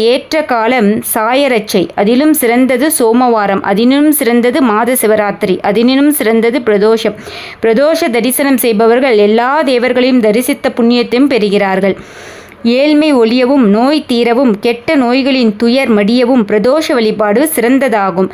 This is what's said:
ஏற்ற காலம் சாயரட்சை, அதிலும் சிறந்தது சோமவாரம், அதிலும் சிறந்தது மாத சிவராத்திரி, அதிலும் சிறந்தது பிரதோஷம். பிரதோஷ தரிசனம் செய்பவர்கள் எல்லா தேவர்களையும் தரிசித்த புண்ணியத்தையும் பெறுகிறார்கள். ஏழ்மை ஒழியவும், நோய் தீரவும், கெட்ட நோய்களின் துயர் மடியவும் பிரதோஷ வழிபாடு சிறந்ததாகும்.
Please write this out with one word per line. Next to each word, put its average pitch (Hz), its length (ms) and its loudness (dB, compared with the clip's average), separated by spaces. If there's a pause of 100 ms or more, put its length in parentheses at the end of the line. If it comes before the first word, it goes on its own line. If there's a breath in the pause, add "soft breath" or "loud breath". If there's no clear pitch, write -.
ஏற்ற 277 400 0
காலம் 233 480 0 (120)
சாயரட்சை, 233 920 -2
அதிலும் 247 400 2
சிறந்தது 254 560 0
சோமவாரம், 233 720 0
அதிலும் 254 500 2
சிறந்தது 240 500 0
மாத 233 380 0
சிவராத்திரி, 208 600 0
அதிலும் 254 500 2
சிறந்தது 226 500 0
பிரதோஷம். 220 560 0 (440 loud breath)
பிரதோஷ 294 500 0
தரிசனம் 254 480 0
செய்பவர்கள் 233 580 2
எல்லா 233 460 2
தேவர்களையும் 254 580 0
தரிசித்த 240 560 -2
புண்ணியத்தையும் 240 540 0
பெறுகிறார்கள். 196 680 0 (760 loud breath)
ஏழ்மை 294 420 2
ஒழியவும், 247 500 2
நோய் 254 420 0
தீரவும், 233 520 0
கெட்ட 233 380 -2
நோய்களின் 254 600 0
துயர் 240 340 0
மடியவும் 233 540 2
பிரதோஷ 254 500 0
வழிபாடு 214 520 0
சிறந்ததாகும். 220 880 -2